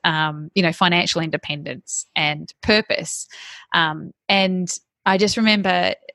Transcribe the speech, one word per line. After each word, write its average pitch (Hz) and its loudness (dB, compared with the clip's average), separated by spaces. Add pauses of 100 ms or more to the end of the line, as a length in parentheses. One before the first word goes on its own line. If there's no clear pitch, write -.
um, 156 -2
you 190 2
know, 160 4
financial 175 2
independence 147 -8 (100)
and 151 -4 (120)
purpose. - 0 (460)
Um, 160 0 (160)
and 190 2 (320)
I 190 4
just 202 2
remember 190 2 (220)